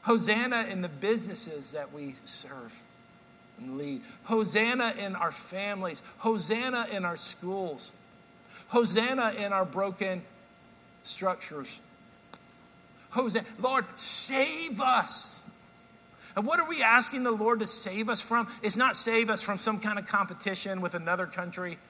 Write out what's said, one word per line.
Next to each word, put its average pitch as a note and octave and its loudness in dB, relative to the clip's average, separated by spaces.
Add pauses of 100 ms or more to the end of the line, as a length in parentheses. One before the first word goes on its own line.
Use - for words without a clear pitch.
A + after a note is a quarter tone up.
Hosanna A#3 2
in F#3 -6
the F3+ -6
businesses D#3+ -4
that C#3+ -10
we C#3+ -12
serve - -4 (760)
and B3 -10
lead. C#3+ -6 (220)
Hosanna A3+ 2
in G3 -6
our E3 -2
families. F#3+ -8 (180)
Hosanna A3+ 0
in F#3+ -4
our E3+ -4
schools. F3+ -6 (800)
Hosanna A#3 2
in G3+ -4
our F#3+ 2
broken F#3 -4 (840)
structures. - -6 (1300)
Hosanna. A3+ -2 (140)
Lord, B3+ 0 (120)
save C#4 4
us. - 4 (840)
And G#3+ -2
what E4+ 2
are D#4+ -2
we D#4 -2
asking A#3+ 4
the A#3+ 2
Lord A3 2
to G#3+ 2
save G#3 4
us A#3 2
from? A#3 0 (160)
It's G#3+ 2
not B3 4
save A3+ 6
us G#3+ 2
from G3+ -2
some G#3+ -2
kind G#3 -4
of G3 -10
competition F#3+ -4
with F3 -4
another F3 -2
country. F3+ -10 (120)